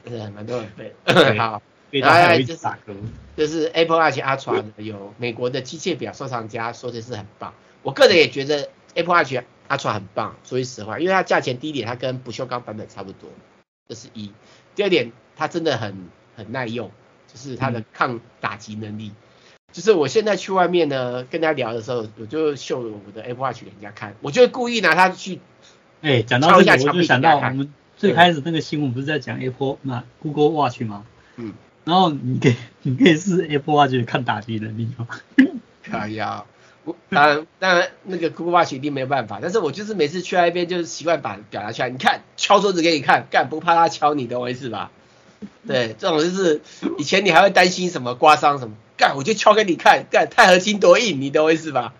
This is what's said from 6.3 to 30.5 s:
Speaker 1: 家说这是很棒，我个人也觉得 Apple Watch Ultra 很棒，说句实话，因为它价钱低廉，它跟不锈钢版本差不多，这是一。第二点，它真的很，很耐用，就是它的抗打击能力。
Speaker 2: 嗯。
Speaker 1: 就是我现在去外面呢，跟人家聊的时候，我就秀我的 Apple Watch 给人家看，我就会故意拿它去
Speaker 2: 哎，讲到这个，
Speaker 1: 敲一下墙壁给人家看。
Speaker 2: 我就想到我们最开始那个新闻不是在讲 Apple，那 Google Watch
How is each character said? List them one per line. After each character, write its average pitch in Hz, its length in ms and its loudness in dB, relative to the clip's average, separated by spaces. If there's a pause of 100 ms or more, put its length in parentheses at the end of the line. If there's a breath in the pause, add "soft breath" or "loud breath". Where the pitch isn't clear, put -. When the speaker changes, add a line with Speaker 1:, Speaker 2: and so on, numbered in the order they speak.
Speaker 1:
家 117 240 -8
说 123 160 -12
这 117 120 -10
是 113 140 -12
很 98 120 -12 (100)
棒， 92 160 -16 (300 soft breath)
我 139 80 -6
个 262 160 4
人 202 100 6
也 143 100 6
觉 135 160 -6
得 143 260 -4 (260)
Apple 175 180 -2
Watch 147 220 0 (340)
Ultra 135 240 -2
很 104 220 -8
棒， 107 280 -8
说 127 140 -8
句 131 60 -4
实 127 200 -12
话， 110 140 -10
因 160 100 -4
为 190 60 0
它 185 80 2
价 175 180 0
钱 131 200 -6
低 156 120 -10
廉， 120 160 -6
它 120 60 -8
跟 127 240 -8
不 127 140 -14
锈 123 160 -10
钢 123 160 -8
版 107 120 -14
本 104 140 -14
差 101 140 -16
不 95 80 -16
多， 82 180 -20 (580)
这 123 60 -14
是 110 200 -18
一。 104 180 -14 (420 soft breath)
第 208 100 -4
二 196 60 0
点， 123 220 2 (240)
它 156 120 -4
真 165 160 -6
的 143 140 0
很， 95 320 -10 (260)
很 110 160 -16
耐 127 140 -6
用， 120 240 -10 (420)
就 127 60 -20
是 127 180 -14
它 131 140 -4
的 117 140 -6 (100)
抗 127 260 -4 (200)
打 104 160 -8
击 104 200 -16
能 107 220 -10
力。 107 120 -12
Speaker 2:
嗯。 104 60 -20 (560 soft breath)
Speaker 1:
就 170 100 -14
是 208 120 4
我 151 140 2
现 214 180 0
在 208 100 0
去 180 160 -8
外 180 160 2
面 170 220 2
呢， 127 340 -4
跟 160 160 -8
人 - 20 -2
家 160 100 0
聊 123 220 -4
的 117 80 -8
时 107 100 -10
候， 117 160 -4 (120)
我 113 60 -14
就 151 300 -4
秀 139 240 -8
我 104 340 -12
的 110 80 -16
Apple 123 220 -10
Watch 127 180 -6
给 101 60 -20
人 92 120 -20
家 104 120 -18
看， 104 300 -16
我 143 100 -8
就 233 100 2
会 247 60 8
故 240 200 -4
意 233 140 -2
拿 165 140 4
它 185 140 6
去 180 300 -10 (640 soft breath)
Speaker 2:
哎， 135 220 2
讲 123 180 0
到 160 80 4
这 196 80 8
个， 196 80 8
Speaker 1:
敲 190 100 6
一 - 20 2
下 - 0 -
墙 143 160 2
壁 170 140 2
给 139 60 2
人 127 80 2
家 156 100 6
看。 - 0 -
Speaker 2:
我 - 0 -
就 147 60 6
想 135 40 0
到 131 80 -2
我 123 40 -4
们 139 200 -6 (220)
最 196 180 0
开 175 200 6
始 147 100 -4
那 165 80 -4
个 160 80 -2
新 147 220 -4
闻 131 120 -2
不 127 60 -4
是 139 60 -6
在 151 140 -2
讲 123 180 -8
Apple， 131 440 -4
那 127 220 -6 (180)
Google 151 280 2
Watch 143 320 -2